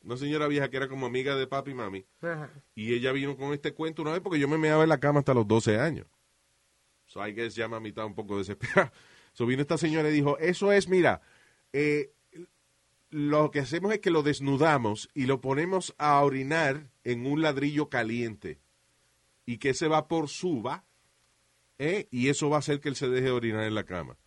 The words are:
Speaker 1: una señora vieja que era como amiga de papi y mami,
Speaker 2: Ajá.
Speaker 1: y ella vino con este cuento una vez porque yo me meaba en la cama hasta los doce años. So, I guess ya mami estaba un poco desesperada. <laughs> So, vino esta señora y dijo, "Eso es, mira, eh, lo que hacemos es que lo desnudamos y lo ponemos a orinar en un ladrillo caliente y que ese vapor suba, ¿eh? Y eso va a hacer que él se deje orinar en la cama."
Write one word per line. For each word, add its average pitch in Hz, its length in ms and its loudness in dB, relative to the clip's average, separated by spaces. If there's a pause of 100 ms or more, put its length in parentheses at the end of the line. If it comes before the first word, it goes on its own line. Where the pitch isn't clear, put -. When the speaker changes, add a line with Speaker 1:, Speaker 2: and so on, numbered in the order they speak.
Speaker 1:
una 117 140 -8
señora 147 300 -2
vieja 143 220 0
que 131 80 -6
era 135 100 -2
como 131 200 -6
amiga 131 280 -2
de 131 120 0
papi 139 240 -6
y - 20 -10
mami, 98 320 -8 (160)
Speaker 2:
Ajá. 160 300 -8 (240)
Speaker 1:
y 110 180 -2
ella 123 180 0
vino 139 240 -2
con 139 180 -6
este 147 200 -4
cuento 160 300 -6
una 151 80 -2
vez 180 100 -4
porque 175 180 -2
yo 139 80 2
me 156 120 2
meaba 156 240 6
en 160 60 6
la 147 100 4
cama 143 200 4
hasta 139 140 2
los 117 140 4
doce 110 320 4
años. 147 260 -2 (1000)
So, 98 180 -10
I 107 80 -8
guess 110 220 -6
ya 113 120 -2
mami 113 220 -8
estaba 107 180 -8
un 101 80 -10
poco 101 220 -6
desesperada. 101 600 -2
<laughs> - 40 -20 (320)
So, 120 120 -4
vino 127 160 0
esta 156 160 -2
señora 156 320 0
y 151 40 0
dijo, 143 260 2
"Eso 180 320 0
es, 202 160 4
mira, 165 340 2 (500)
eh, 147 400 0 (1000)
lo 147 400 2
que 147 80 0
hacemos 170 340 -2
es 208 60 -2
que 202 100 0
lo 160 140 4
desnudamos 139 920 2
y 131 140 -2
lo 135 140 0
ponemos 170 580 -2
a 147 240 4
orinar 143 680 0 (140)
en 120 240 -4
un 151 160 0
ladrillo 147 440 0
caliente 113 720 -4 (840)
y 120 140 -6
que 143 100 0
ese 147 180 0
vapor 156 400 0
suba, 147 580 -4 (920)
¿eh? 165 320 -4
Y 127 200 2
eso 143 200 2
va 151 60 2
a 151 60 4
hacer 143 200 -2
que 147 80 -4
él 131 60 -4
se 131 140 -2
deje 127 200 2
orinar 113 360 0
en 107 100 -2
la 101 80 -4
cama." 80 440 -8